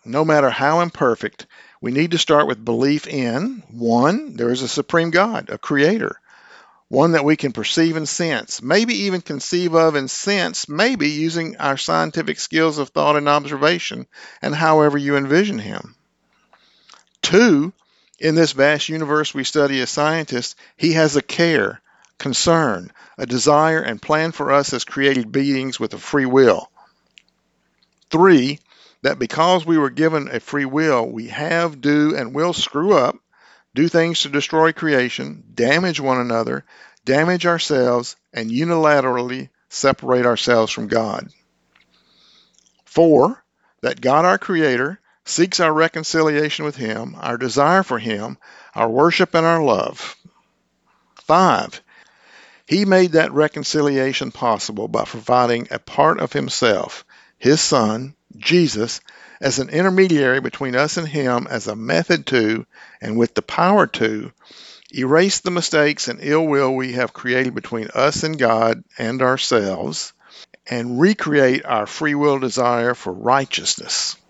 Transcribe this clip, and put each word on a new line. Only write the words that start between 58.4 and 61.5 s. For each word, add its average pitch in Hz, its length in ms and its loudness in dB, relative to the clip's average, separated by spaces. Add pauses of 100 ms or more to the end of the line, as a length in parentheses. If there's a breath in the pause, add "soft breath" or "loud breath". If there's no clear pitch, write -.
as 135 180 0
an 131 100 -4
intermediary 165 720 2
between 127 340 -6
us 147 220 0
and 165 100 -4
Him 131 420 -2
as 113 180 -8